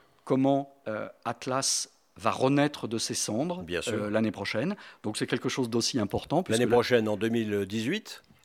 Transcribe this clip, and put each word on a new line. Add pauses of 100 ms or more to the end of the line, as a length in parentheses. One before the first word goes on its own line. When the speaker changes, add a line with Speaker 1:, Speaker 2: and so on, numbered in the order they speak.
(240)
Speaker 1:
comment, (120)
euh, (160)
Atlas (260)
va
renaître
de
ses
cendres,
Speaker 2:
Bien
sûr.
Speaker 1:
euh,
l'année
prochaine. (260)
Donc
c'est
quelque
chose
d'aussi
important,
Speaker 2:
L'année
Speaker 1:
puisque
la
Speaker 2:
prochaine,
en
deux
mille
dix-huit, (240)